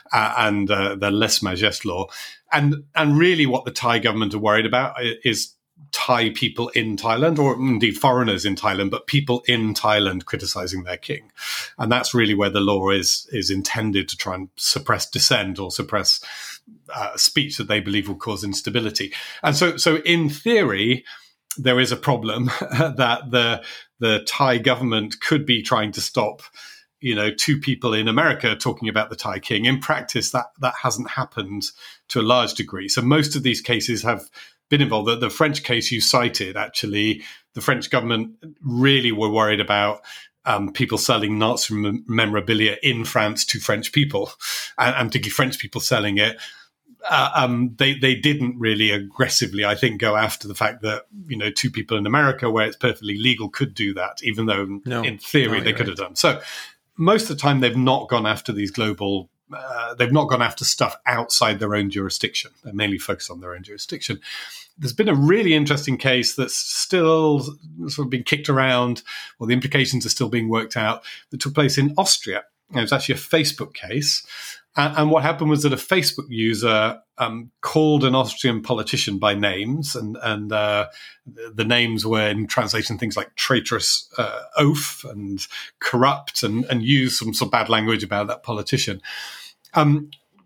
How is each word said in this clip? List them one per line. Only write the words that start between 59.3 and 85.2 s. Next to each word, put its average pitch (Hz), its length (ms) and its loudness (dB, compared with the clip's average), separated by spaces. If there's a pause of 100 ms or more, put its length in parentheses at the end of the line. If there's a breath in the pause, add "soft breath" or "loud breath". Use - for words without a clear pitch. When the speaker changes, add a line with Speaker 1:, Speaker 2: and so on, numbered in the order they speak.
Speaker 1:
uh, 120 400 -8
they've 123 180 0
not 143 180 4
gone 123 120 4
after 120 240 -2
stuff - 400 0
outside 117 540 2
their 104 160 -2
own 101 140 0
jurisdiction. 98 640 -4 (120)
They're 107 100 -14
mainly 101 240 -2
focused - 340 -8
on 87 80 -16
their 90 140 -12
own 90 100 -14
jurisdiction. 104 560 -10 (580 loud breath)
There's 139 160 -4
been 208 140 0
a 170 80 4
really 170 380 6
interesting 147 440 2
case 127 380 2
that's 123 200 -2
still 160 880 2 (440)
sort 143 200 -4
of - 20 -10
being 123 140 -4
kicked 147 260 -2
around, 127 540 2 (360 loud breath)
or 113 80 -6
the 120 60 2
implications 127 520 2
are 107 40 0
still 120 200 -2
being 113 200 0
worked 110 260 -2
out, 110 280 -2 (260 loud breath)
that 143 100 -10
took 143 140 -4
place 143 240 4
in 143 200 4
Austria. 107 460 0 (260)
And 131 100 -2
it - 20 2
was 110 120 0
actually 131 220 0
a - 40 -6
Facebook - 540 -2
case. 123 520 -2 (500 loud breath)
A-, 147 220 2
and 151 120 4
what 156 140 6
happened 156 260 0
was 147 140 4
that 143 100 2
a 127 40 0
Facebook - 520 0
user, 110 680 2 (180)
um, 120 320 -4 (120)
called 151 420 4
an 127 100 4
Austrian 120 480 0
politician 110 560 -2
by 104 160 2
names, 104 640 -2
and, 110 260 -8
and, 104 300 -4
uh, 104 380 0 (360 loud breath)
the, 113 300 -18
the 110 100 0
names 113 400 2
were 110 220 2
in 104 180 -2
translation 107 540 -2
things 107 180 -4
like - 160 -6
traitorous, - 760 0 (120)
uh, 107 240 -4 (140)
oaf - 480 2
and 101 420 -8 (320 loud breath)